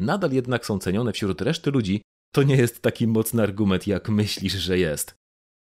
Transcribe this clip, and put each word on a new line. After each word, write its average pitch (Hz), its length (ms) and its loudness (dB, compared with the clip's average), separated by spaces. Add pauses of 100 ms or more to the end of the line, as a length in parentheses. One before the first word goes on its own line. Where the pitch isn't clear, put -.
nadal 160 320 -2
jednak 123 340 -2
są 104 120 -2
cenione 104 340 -2
wśród 95 280 -2
reszty 143 300 -2
ludzi, 104 320 0 (300)
to 143 100 2
nie 135 140 4
jest 120 260 2
taki 117 240 0
mocny 113 360 2
argument, 98 440 0
jak 95 220 -2
myślisz, 104 440 0
że 90 260 -2
jest. 78 360 -2 (640)